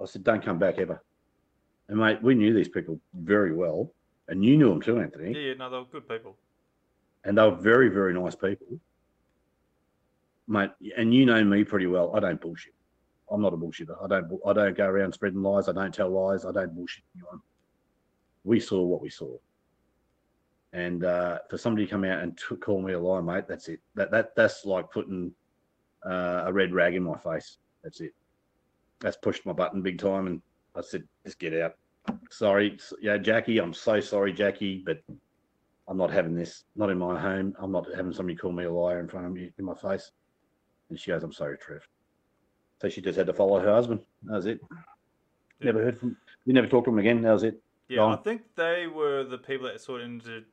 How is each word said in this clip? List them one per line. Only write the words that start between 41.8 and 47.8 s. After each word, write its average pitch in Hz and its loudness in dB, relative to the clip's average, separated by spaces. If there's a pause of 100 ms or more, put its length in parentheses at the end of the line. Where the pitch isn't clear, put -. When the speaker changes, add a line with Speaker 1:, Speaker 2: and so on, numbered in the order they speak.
Speaker 1:
So 98 -2
she 92 -8
just 90 -2
had 90 2
to 90 0
follow 98 4
her 104 4
husband. 117 2 (240)
That 107 -6
was 92 -2
it. 117 -4 (960)
Speaker 2:
Yeah. - -6
Speaker 1:
Never 110 2
heard 120 -2
from, 120 -6 (300)
we 127 6
never 120 6
talked 120 4
to 127 0
him 110 2
again. 117 4
That 113 6
was 101 4
it. 110 -2 (280)